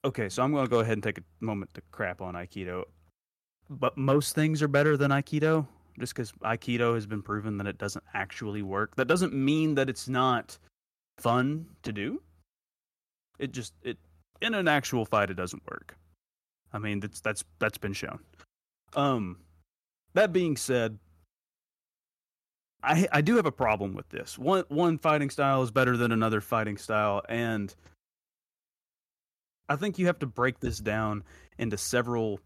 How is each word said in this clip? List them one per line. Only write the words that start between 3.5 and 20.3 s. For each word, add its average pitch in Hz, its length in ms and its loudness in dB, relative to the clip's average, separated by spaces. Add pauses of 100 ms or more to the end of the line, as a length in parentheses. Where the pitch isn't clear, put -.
But 127 280 -2
most 139 380 4
things 156 280 2
are 151 60 2
better 147 280 6
than 139 140 2
Aikido, 151 560 2 (320)
just - 160 -8
'cause 113 180 -8 (100)
Aikido 117 520 0
has 110 120 -4
been 104 160 -6
proven 104 360 -4
that 98 80 -4
it 98 120 -6
doesn't - 260 -6 (100)
actually 101 480 -6
work. 98 340 -2
That 127 120 2
doesn't 180 260 2
mean 151 400 2
that 135 140 2
it's - 200 -8
not 127 500 0 (600)
fun 131 480 0 (160)
to 117 100 -8
do. 117 300 -6 (1160)
It 131 140 -8
just, 117 300 -12
it, 123 160 -8 (420)
in 226 140 -2
an 185 140 0
actual 135 360 0
fight, 101 260 2
it 92 40 -6
doesn't 90 320 -8
work. - 300 -16 (760)
I 107 60 -8
mean, 104 220 -4
that's, 101 200 -10
that's, - 240 -4 (140)
that's 107 200 -2
been 98 140 -6
shown. - 260 -8 (760)
Um, 120 440 0 (760)
that 196 180 4